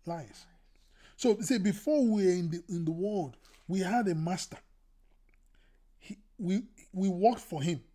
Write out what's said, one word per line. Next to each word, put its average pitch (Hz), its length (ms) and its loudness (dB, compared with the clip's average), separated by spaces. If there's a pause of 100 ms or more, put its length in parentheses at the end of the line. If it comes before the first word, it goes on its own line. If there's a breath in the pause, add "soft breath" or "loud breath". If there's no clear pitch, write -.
Lies. 165 400 -10 (720 soft breath)
So, 214 240 4
say, 233 160 2
before 214 480 2
we 214 200 2
were 180 60 6
in 175 200 0
the, 170 180 -6
in 170 160 -4
the 156 60 -2
world, 175 460 -4 (300 soft breath)
we 185 120 -2
had 202 280 0
a 180 60 0
master. 165 460 -4 (1400)
He, - 220 -16 (180)
we, 196 240 -2 (320)
we 190 160 0
worked 196 320 2
for 147 220 -8
him. 160 180 0 (140)